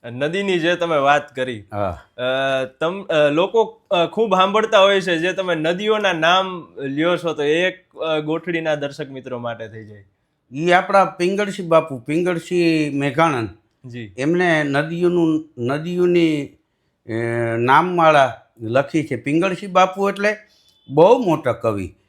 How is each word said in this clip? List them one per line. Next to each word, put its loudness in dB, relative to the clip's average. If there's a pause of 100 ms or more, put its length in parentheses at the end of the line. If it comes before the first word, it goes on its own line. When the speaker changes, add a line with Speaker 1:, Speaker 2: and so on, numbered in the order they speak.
(100)
Speaker 1:
નદીની -2
જે 0
તમે -2
વાત 2
કરી, -6
Speaker 2:
હા. -4 (140)
Speaker 1:
અ, -2 (160)
તમ, -4
અ, 2
લોકો, 0
અ, 2
ખૂબ -2
સાંભળતા 2
હોય 6
છે, -2
જે -2
તમે -2
નદીઓના 0
નામ 0 (100)
લ્યો -2
છો, -4
તો -6
એક, -2
અ, -2
ગોઠડીના -4
દર્શક -8
મિત્રો -12
માટે -8
થઈ -16
જાય. -20 (480)
Speaker 2:
ઈ -2
આપણા 4
પિંગળસિંહ -4
બાપુ, 2
પિંગળસિંહ 0
મેઘાણંદ. 0 (420)
Speaker 1:
જી. -14
Speaker 2:
એમને 2
નદીઓનું, 0 (100)
નદીઓની, 0 (600)
અ, -10 (460)
નામમાળા 4 (200)
લખી -2
છે. -6
પિંગળસિંહ -2
બાપુ 2
એટલે -2 (520)
બહુ 6
મોટા 0
કવિ. -4 (140)